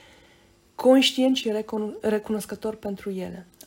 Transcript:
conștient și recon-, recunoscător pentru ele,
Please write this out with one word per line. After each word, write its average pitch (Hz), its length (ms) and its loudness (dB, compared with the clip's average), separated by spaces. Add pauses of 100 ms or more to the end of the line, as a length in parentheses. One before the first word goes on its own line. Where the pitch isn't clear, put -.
(760)
conștient 262 600 4
și 226 140 -4
recon-, 214 500 -4
recunoscător 214 760 -4
pentru 202 360 -10
ele, 180 360 -10 (200)